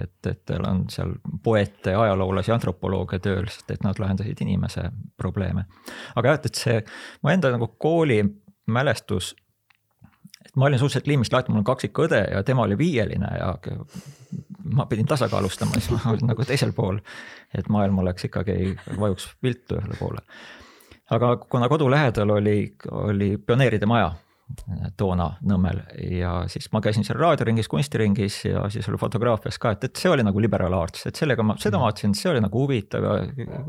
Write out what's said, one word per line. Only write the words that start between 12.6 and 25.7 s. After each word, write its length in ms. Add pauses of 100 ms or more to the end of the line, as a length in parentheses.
oli 140
viieline 500 (100)
ja 120 (100)
k-, 160 (1000)
ma 120
pidin 200
tasakaalustama, 720
siis 140
ma 200
olin 200
nagu 120
teisel 280
pool, 260 (560)
et 140
maailm 300
oleks 260
ikkagi, 500 (240)
vajuks 300 (140)
viltu 360
ühele 200
poole. 240 (880)
Aga 260
kuna 320
kodu 220
lähedal 400
oli, 260 (340)
oli 480
Pioneeride 480
Maja, 280 (800)
toona 360 (100)
Nõmmel 380 (340)